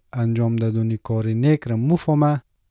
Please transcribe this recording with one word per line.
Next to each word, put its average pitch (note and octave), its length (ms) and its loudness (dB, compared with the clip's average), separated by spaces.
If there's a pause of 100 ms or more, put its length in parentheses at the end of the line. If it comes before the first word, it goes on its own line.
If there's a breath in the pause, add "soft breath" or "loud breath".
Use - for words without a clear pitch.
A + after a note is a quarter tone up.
(120)
انجام A#2 440 0
دادونی A2+ 400 0
کار A2 300 -4
نیک A#2+ 420 0
را A2+ 80 -2
مفهمه D3 640 0 (280)